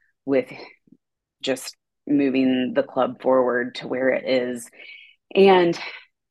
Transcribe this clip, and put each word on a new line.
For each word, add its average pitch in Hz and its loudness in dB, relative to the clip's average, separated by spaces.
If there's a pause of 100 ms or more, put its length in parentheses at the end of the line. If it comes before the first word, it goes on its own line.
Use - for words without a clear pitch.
(240)
with 135 0 (920)
just - -6 (300)
moving 131 0
the 139 0
club 127 -4
forward 127 0
to - -12
where 131 -2
it - -2
is. 123 -2 (680)
And, 185 6 (520)